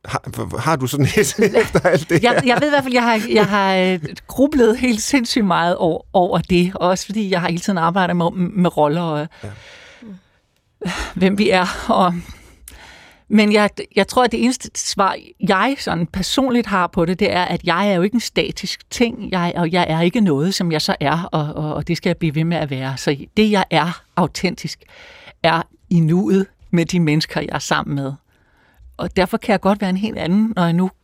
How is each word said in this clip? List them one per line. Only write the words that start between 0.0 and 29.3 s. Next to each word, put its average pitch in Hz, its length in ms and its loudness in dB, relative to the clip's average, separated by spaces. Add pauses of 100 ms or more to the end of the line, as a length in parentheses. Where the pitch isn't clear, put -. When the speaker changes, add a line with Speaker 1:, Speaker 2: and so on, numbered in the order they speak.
Speaker 1:
Har, - 180 -8 (140)
h-, 110 240 -8
har 156 160 0
du 131 100 -4
sådan 139 200 0
et - 320 0
<laughs> 220 240 4
efter - 180 0
alt 156 280 2
det 170 140 2
Speaker 2:
Jeg, 240 100 4
Speaker 1:
her? 214 140 2
Speaker 2:
jeg 247 140 4
ved 285 80 2
i - 20 0
hvert 285 120 2
fald, 262 120 -4
jeg 240 80 4
har, 233 180 2 (140)
jeg 208 120 4
har, 196 300 0
øh, 185 220 2 (280)
grublet 247 520 2
helt 240 240 0
sindssygt 240 440 0
meget 175 300 2
over, 170 240 -2 (120)
over 180 260 2
det, 180 360 2
og 175 140 0
også 185 180 -2
fordi 202 240 -4
jeg 185 100 2
har 175 80 -2
hele 175 120 -2
tiden 190 180 -2
arbejdet 175 380 0
med, 170 160 0
med 180 440 0
roller 151 260 2
og 156 240 -4 (180)
Speaker 1:
Ja. 110 40 -12 (1700)
Speaker 2:
hvem 190 240 2
vi 214 120 2
er. 185 160 2 (220)
Og, 190 260 2 (1120)
men 208 240 4
jeg, 208 180 4 (260)
jeg 196 120 2
tror, 254 160 2
at 233 80 0
det 226 120 0
eneste - 320 -2
svar, - 400 -2 (320)
jeg 208 300 2
sådan 170 280 -4
personligt 240 600 0
har 190 200 0
på 170 180 0
det, 175 160 -2
det 196 120 2
er, 180 120 0
at 175 200 -4
jeg 175 260 0
er 196 40 2
jo 175 80 2
ikke 202 120 0
en 233 60 2
statisk - 680 -6
ting, 240 420 -2
jeg, 175 240 0
og 165 160 0
jeg 175 160 2
er 160 120 0
ikke 180 200 2
noget, 175 340 2
som 170 180 -2
jeg 156 100 0
så - 180 -2
er, 156 220 0 (100)
og, 151 220 -2 (100)
og, 151 100 -4
og - 140 -6
det 170 80 0
skal - 140 -2
jeg 170 60 -2
blive 160 180 -2
ved 160 100 0
med 170 120 0
at 156 140 -4
være. 131 260 -6
Så 147 200 -2 (200)
det, 214 140 4
jeg 196 200 2
er 165 320 0 (140)
autentisk, - 640 -4 (640)
er 165 200 2 (280)
i 170 100 4
nuet 190 460 2 (240)
med 170 160 2
de 180 140 0
mennesker, 156 400 0
jeg 147 120 -6
er 147 60 -6
sammen 147 360 -2
med. 139 180 -6 (840)
Og - 200 -6
derfor 185 200 0